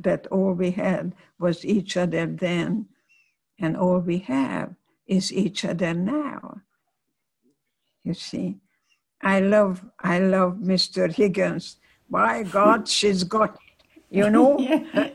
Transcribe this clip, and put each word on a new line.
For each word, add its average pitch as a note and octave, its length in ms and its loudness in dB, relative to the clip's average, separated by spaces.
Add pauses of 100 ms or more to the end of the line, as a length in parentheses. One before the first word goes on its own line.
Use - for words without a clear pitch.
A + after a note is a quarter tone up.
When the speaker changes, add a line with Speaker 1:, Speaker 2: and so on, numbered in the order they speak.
Speaker 1:
that E3+ 280 -2
all F#3+ 240 0
we F3+ 200 0
had F3+ 420 -2 (240)
was E3+ 260 -2
each F#3+ 320 -2
other E3 300 0
then, F3 600 -2 (720)
and D#3+ 180 -2
all F3+ 240 0
we F3 180 -2
have F#3+ 560 -4 (320)
is F#3+ 260 0
each F#3+ 320 -2
other F3 300 -2
now. G#3+ 640 -6 (1400)
You F3 120 -4
see, - 440 -8 (600)
I G3 200 2
love, G3 440 2 (160)
I F3 180 0
love F#3+ 420 2
Mister F3+ 480 0
Higgins. E3+ 680 -2 (340)
By A3+ 340 0
God, G#3 440 4
<laughs> - 80 -2
she's F#3+ 280 2
got G#3+ 300 0
it, - 560 -20
you G#3 200 4
know? B3+ 280 8
Speaker 2:
<laughs> - 0 -
Yeah, C#4+ 560 0